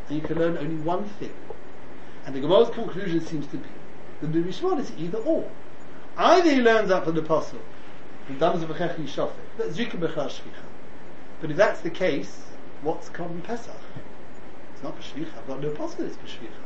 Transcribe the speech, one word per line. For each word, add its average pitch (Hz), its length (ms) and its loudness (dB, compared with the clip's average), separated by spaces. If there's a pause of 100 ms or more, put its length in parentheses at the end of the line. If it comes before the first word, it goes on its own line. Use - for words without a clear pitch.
and 147 100 0
you 151 80 -2
can 160 120 0
learn 170 180 2
only 160 200 0
one 175 280 0
thing. 147 280 -4 (920)
And 135 100 -2
the 135 40 0
Gemara's 196 300 6
conclusion 170 540 0
seems 143 240 -2
to - 100 -2
be - 120 -2 (520)
that 156 120 0
the 165 60 2
Rishmon 277 400 0
is - 180 -2
either 170 220 0
or. - 300 0 (680)
Either 320 320 8
he 262 120 6
learns 220 280 6
out - 160 4
from 160 100 2
the 160 60 4
pasuk, - 400 2 (640)
from 135 140 -2
Dam 180 200 4
Zevachech 160 360 -2
Yishafeh, - 360 -2 (260)
that 226 120 0
Zrika 208 220 0
B'chal 156 340 0
Shvicha. - 400 -2 (720)
But 151 120 -2
if 147 60 0
that's 220 240 4
the 165 100 -2
case, - 500 0 (400)
what's - 280 -2
Korban 170 340 -2
Pesach? 233 320 -4 (1000)
It's - 80 -4
not 135 180 -2
B'shvicha. - 380 -2
I've - 100 -2
got 135 140 -2
no 147 80 0
pasuk 330 280 -2
that's 240 180 -2
B'shvicha. - 340 -2 (160)